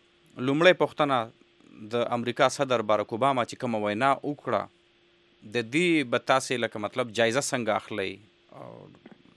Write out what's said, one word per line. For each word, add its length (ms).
لومړی 340
پوښتنه، 540
د 20
امریکا 540
صدر 340
باراک 280
اوباما 340
چې 100
کومه 300
وینا 300
وکړه، 480
د 40
دې 380
به 80
تاسې 340
لکه 260
مطلب 320
جایزه 300
څنګه 280
اخلئ؟ 480
او 340